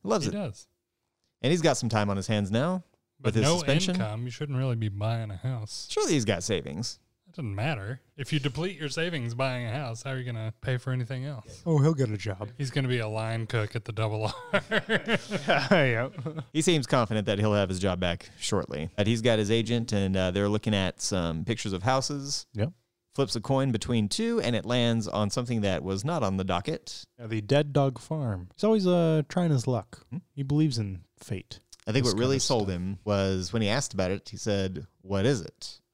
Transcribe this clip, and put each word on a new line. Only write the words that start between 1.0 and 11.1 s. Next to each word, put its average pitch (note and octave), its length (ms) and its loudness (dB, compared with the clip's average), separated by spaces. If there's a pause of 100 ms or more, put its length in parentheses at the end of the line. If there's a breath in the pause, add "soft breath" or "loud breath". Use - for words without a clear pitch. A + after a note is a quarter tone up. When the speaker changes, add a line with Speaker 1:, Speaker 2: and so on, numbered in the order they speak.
Speaker 1:
And C3 100 2
he's F3 100 2
got D3+ 140 4
some A2+ 140 -2
time G#2 200 2
on G2 60 0
his F#2+ 120 -4
hands G#2 240 0
now F3 340 0 (340)
Speaker 2:
But A#2 140 -2
Speaker 1:
with - 20 0
his A#2 80 4
Speaker 2:
no D#3 140 4
Speaker 1:
suspension. F3 400 2
Speaker 2:
income, A2 260 -2
you B2 80 -6
shouldn't C#3+ 260 -4
really B2+ 200 0
be A2 100 0
buying G#2+ 420 -2
a G2 60 -8
house. A#2 560 -6
Speaker 1:
Surely F#4+ 220 2
he's C3+ 100 4
got G2 180 2
savings. E2+ 580 -4 (280)
Speaker 2:
It F3 80 -20
doesn't A#2 180 -6
matter. A2+ 460 -4 (160)
If C#3 160 -8
you D#3 80 0
deplete C#3+ 400 -4
your D#3 80 -6
savings C#3+ 480 -4
buying B2+ 320 -2
a A2 60 -4
house, B2 300 -6
how C3+ 80 -6
are C3 60 -6
you B2+ 60 -6
gonna A2 380 -6
pay B2+ 160 0
for B2+ 160 -4
anything B2+ 320 -4